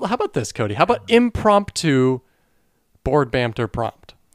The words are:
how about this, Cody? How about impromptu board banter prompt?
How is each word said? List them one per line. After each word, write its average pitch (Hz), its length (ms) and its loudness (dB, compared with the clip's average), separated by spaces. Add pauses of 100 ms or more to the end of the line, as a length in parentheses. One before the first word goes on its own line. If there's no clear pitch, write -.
how 202 100 -2
about 403 200 -4
this, 113 180 -4
Cody? 104 220 -4
How 147 100 2
about 220 260 -2
impromptu 202 1080 2 (840)
board 135 280 2
banter 120 380 -2
prompt? - 460 -8 (200)